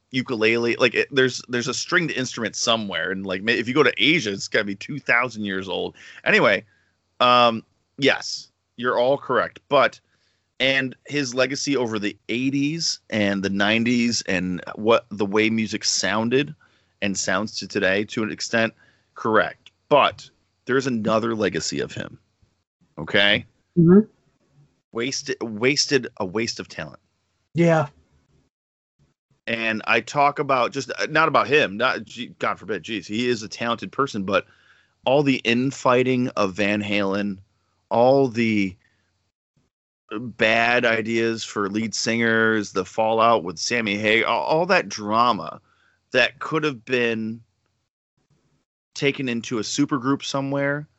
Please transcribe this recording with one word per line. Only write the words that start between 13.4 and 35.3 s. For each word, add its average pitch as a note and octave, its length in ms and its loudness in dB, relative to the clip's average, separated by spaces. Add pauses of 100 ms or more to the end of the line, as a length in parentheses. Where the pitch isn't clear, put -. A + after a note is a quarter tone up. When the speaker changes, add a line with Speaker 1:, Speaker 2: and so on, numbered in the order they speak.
Speaker 1:
the G2 80 -2
nineties A2+ 760 0
and F2+ 360 -4 (140)
what, A2+ 340 2
the G#2 160 -4
way G#2+ 240 2
music A2 340 -4
sounded A#2+ 680 -2 (480)
and G2 160 -2
sounds G2+ 400 -2
to G2 100 -10
today, G2 360 0
to A2 180 -6
an G#2+ 100 -4
extent, A2+ 400 -2 (440)
correct. - 540 0 (200)
But C3 400 2 (340)
there's B2+ 220 0
another A2+ 480 0
legacy E2+ 460 -2
of - 120 -6
him, - 260 -12 (800)
okay? G2+ 480 2 (340)
Speaker 2:
Mm-hmm. F#3 280 8 (840)
Speaker 1:
Wasted, C3 500 -6
wasted, A#2+ 640 0 (100)
a G#2+ 80 -4
waste A2 340 -4
of F#2+ 100 -10
talent. - 320 -12 (520)
Speaker 2:
Yeah. D#3+ 360 2 (1600)
Speaker 1:
And A2+ 400 -2
I A2+ 140 4
talk C#3+ 380 0
about C3+ 340 0
just, C3+ 260 -8
uh, G#2 120 -2
not D#3+ 180 2
about A#2+ 200 2
him, A#2+ 280 2
not, G#2+ 280 -2
gee, A2 340 -16
God G#2+ 200 -4
forbid, F#2 240 -8
jeez, G#2 240 -8
he A#2 220 -4
is A#2 140 -2
a G#2 60 -10
talented A#2 440 -6
person, B2 320 -4
but F#2+ 220 0 (580)
all C#3 180 4
the C3+ 220 2